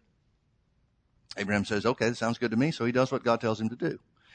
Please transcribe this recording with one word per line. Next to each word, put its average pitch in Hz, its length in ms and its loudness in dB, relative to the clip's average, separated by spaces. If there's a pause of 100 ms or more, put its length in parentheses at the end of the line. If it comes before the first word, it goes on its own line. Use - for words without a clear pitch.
(1400)
Abraham 101 260 0
says, 104 220 0
"Okay, 117 220 2
that 120 80 -2
sounds 113 220 -2
good 120 120 0
to 110 80 0
me," 143 120 2
so 120 140 -4
he 120 80 0
does 127 200 2
what 127 120 -4
God 117 160 2
tells 110 200 -2
him 110 100 -2
to 120 60 -8
do. - 220 -4 (360)